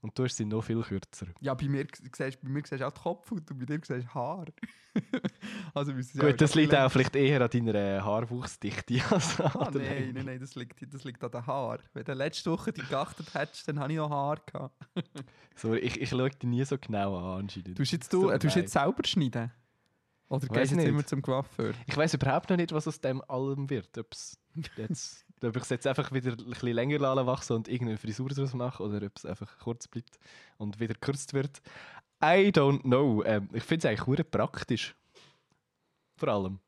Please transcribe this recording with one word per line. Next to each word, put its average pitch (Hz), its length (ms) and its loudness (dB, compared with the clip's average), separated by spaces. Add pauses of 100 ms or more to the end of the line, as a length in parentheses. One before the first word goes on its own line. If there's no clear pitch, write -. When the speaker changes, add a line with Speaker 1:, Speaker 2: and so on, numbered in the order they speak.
Speaker 1:
Und - 160 -8
du 127 60 2
hast 127 140 -2
sie 110 80 0
noch 107 160 -2
viel 113 220 -2
kürzer. - 420 -6 (160)
Speaker 2:
Ja, 139 140 -2
bei 139 120 -2
mir 139 180 0
g-, - 120 -16 (180)
siehst, 135 280 -6
bei 135 60 -10
mir 143 140 -2
siehst 139 180 -8
du 131 60 -2
auch 147 40 -4
die - 100 -20
Kopfhaut 175 480 -6
und 139 80 -8
bei 123 80 -6
dir 147 180 -4
siehst 123 240 -4
du - 60 -18
Haar. 151 320 -6 (480)
<laughs> - 80 0 (760)
Also, 143 200 -2
wir 127 80 -4
sind 135 160 -10
Speaker 1:
Gut, 147 120 6
Speaker 2:
ja 131 40 4
Speaker 1:
das 151 180 6
Speaker 2:
schon 160 80 6
Speaker 1:
liegt 147 100 6
Speaker 2:
länger. 139 160 8
Speaker 1:
auch - 40 4
vielleicht 135 240 4
eher 139 260 6
an 117 100 4
deiner, 113 240 2
äh, 98 240 2
Haarwuchsdichte 113 1040 -2
<laughs> - 60 -2
als - 280 2
an 180 140 4
Speaker 2:
Ah, 147 180 -2
Speaker 1:
der 139 100 0
Speaker 2:
nein, 135 180 -4
Speaker 1:
Länge. 135 140 -4
Speaker 2:
nein, 131 120 -6
nein, 131 140 -8
das 131 160 -12
liegt, 123 380 -12
das 131 100 -14
liegt 127 200 -10
an 120 80 -6
den 120 140 -8
Haaren. 127 380 -4 (100)
Wenn 123 100 -10
du 139 100 -6
letzte 135 380 -4
Woche - 220 -2
die 156 80 -8
geachtet 139 540 -6
hättest, - 320 -4
dann 147 120 -2
hatte 143 120 -2
ich 160 60 -2
noch 151 120 -2
Haare 147 360 -2
gehabt. - 300 -10 (200)
<laughs> - 600 -12
Speaker 1:
Sorry, 113 240 0
ich, - 220 -2
ich 127 80 -2
schaue 131 200 2
dich - 200 -12
nie 120 140 2
so 135 160 -2
genau 101 380 -2
an, 92 240 -4
anscheinend. 95 360 -10
Speaker 2:
Tust 131 140 0
jetzt - 200 -4
du, 185 120 4
Speaker 1:
So, 190 80 4
Speaker 2:
äh, 123 80 2
tust 151 160 2
Speaker 1:
nein. 175 80 4
Speaker 2:
jetzt - 100 -6
selber 147 320 2
schneiden? 120 460 0 (760)
Oder 127 200 -2
Speaker 1:
Weiss - 0 -
Speaker 2:
gehst 127 220 2
du - 40 -
jetzt - 20 -
Speaker 1:
nicht. 160 100 4
Speaker 2:
immer 147 180 2
zum 139 160 -2
Coiffeur? 127 520 -2 (120)
Speaker 1:
Ich 131 100 -4
weiss 156 200 4
überhaupt 135 340 2
noch 185 80 4
nicht, 170 140 0
was 156 160 -2
aus 151 120 -6
dem 131 300 -2
allem 139 400 -2
wird. 120 300 -4
Ob's - 400 -14 (380)
jetzt, - 560 -6
<laughs> - 100 -10
ob 117 120 0
ich's 127 140 -4
jetzt - 160 -2
einfach 139 260 0
wieder 127 200 0
ein 113 60 -6
bisschen 120 360 -4
länger 131 240 2
lassen 131 300 2
wachsen 127 300 -2
und 110 100 -4
irgendeine 117 320 -2
Frisur 113 300 -4
draus 135 260 -4
mache 123 260 -4
oder 104 240 -4
ob's - 220 -12
einfach - 320 -10
kurz 117 280 -8
bleibt - 300 -12 (400)
und 104 220 -8
wieder 110 160 -2
gekürzt - 400 -4
wird. 139 260 -2 (640)
I 190 280 8
don't 139 300 6
know. 127 440 6
Ähm, 104 280 2
ich 113 100 -2
find's 160 220 2
eigentlich 113 220 2
hure 147 160 2
praktisch. - 720 -2 (1200)
Vor 151 100 2
allem. 98 280 0 (100)